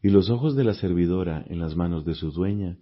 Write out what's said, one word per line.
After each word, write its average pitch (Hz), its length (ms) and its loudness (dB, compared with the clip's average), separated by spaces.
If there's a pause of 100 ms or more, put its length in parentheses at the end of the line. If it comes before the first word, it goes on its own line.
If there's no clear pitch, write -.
y 98 60 4
los 98 200 6
ojos 135 280 0
de 135 80 2
la 107 100 2
servidora 87 720 0
en 85 140 -8
las 80 160 -4
manos 85 280 -2
de 82 100 -2
su 78 180 -6
dueña 92 500 -4